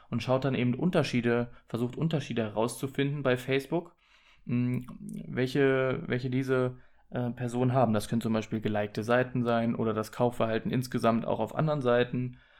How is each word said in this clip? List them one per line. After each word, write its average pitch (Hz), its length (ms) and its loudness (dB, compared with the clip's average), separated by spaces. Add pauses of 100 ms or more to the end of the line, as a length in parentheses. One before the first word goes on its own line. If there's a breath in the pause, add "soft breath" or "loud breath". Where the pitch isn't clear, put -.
(100)
und 120 120 -2
schaut 131 220 2
dann 131 100 0
eben 123 200 2
Unterschiede, 120 760 2 (160 soft breath)
versucht 123 300 -4
Unterschiede 131 460 0
herauszufinden 127 800 -2
bei 127 120 4
Facebook, 135 600 -2 (480 soft breath)
mh, 123 380 0 (440)
welche, 131 800 2
welche 123 240 -2
diese, 127 480 0 (320 loud breath)
äh, 123 200 -2
Personen 123 420 0
haben. 123 200 4
Das 104 160 0
können 117 140 0
zum 113 100 0
Beispiel 110 280 -2
gelikte 104 420 -2
Seiten 123 420 2
sein 117 300 2
oder 113 180 0
das 107 200 -2
Kaufverhalten 113 580 0
insgesamt 117 560 0
auch 107 140 0
auf 107 140 -4
anderen 151 280 0
Seiten. 123 560 2 (220 loud breath)